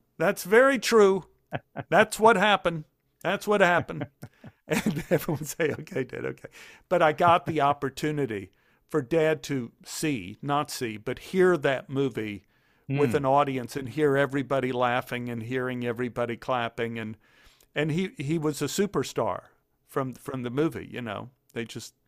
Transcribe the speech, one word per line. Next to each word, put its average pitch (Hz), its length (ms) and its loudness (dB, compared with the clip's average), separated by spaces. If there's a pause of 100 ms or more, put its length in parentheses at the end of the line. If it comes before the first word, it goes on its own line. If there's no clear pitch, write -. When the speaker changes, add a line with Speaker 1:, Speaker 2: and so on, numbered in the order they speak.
(200)
Speaker 1:
That's 180 240 0
very 254 340 6
true. 196 460 4 (340)
Speaker 2:
<laughs> - 320 -12
Speaker 1:
That's 202 300 4
what 220 160 8
happened. 185 480 2 (400)
That's 196 240 -2
what 208 140 4
happened." 170 500 2
<laughs> - 560 -20
And 160 420 -2
everyone 160 300 0
would 147 80 -10
say, 151 320 -2
"Okay, 143 240 -6
Dad, - 220 -10
okay." - 240 -10 (400)
But 175 120 4
I 156 120 6
got 175 320 4
the 156 160 -2
opportunity 139 920 -2 (380)
for 156 120 0
Dad 156 420 2
to 131 280 -6 (140)
see, 107 560 -6
not 143 300 -2
see, 110 260 -6
but 123 220 -8
hear 180 380 2
that 135 320 -2
movie 120 540 -4 (460)
with 135 220 2
Speaker 2:
Hmm. 147 60 2
Speaker 1:
an 143 80 -2
audience 135 500 0
and 135 140 -8
hear 143 280 2
everybody 135 540 0
laughing 123 580 -2
and 113 140 -6
hearing 127 420 -4
everybody 120 520 -4
clapping. 117 600 -4
And, 110 180 -10 (560)
and 151 180 -2
he, 185 260 -2
he 151 200 -2
was 151 240 -2
a 147 40 -4
superstar 135 800 -2 (420)
from, 131 260 -4
from 131 300 -10
the 120 80 -6
movie, 135 400 -2
you 120 100 -10
know. 110 280 -10 (240)
They 117 120 -6
just - 280 -14 (140)